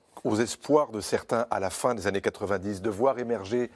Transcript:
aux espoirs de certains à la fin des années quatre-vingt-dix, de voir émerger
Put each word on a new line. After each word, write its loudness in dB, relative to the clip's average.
aux 2
espoirs 2
de -4
certains 0
à 0
la 0
fin 0
des -4
années 2
quatre-vingt-dix, -2
de -2
voir 2
émerger -2